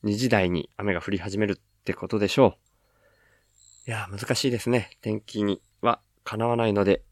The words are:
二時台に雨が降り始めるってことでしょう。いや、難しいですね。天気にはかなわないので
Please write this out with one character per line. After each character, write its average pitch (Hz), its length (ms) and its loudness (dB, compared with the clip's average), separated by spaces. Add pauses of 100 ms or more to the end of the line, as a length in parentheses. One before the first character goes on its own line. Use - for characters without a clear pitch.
二 104 140 0
時 123 140 0
台 98 180 4
に 87 280 -2
雨 98 180 -2
が 85 60 -2
降 101 120 -6
り 98 60 -2
始 98 200 -8
め 107 80 2
る 98 80 -2
っ - 300 -20
て - 80 -6
こ - 160 -8
と 110 100 -2
で 101 100 2
し - 100 0
ょ 120 180 6 (1300)
う。 120 40 -10
い - 0 -
や、 107 200 -8
難 104 240 -4
し 135 140 0
い - 20 2
で 120 80 -2
す 120 120 -4
ね。 120 200 0 (100)
天 107 200 -4
気 - 220 -6
に 101 180 0 (200)
は 117 200 0 (240)
か - 120 -8
な 113 100 0
わ 120 100 2
な 117 100 2
い 107 60 2
の 101 120 4
で 98 280 4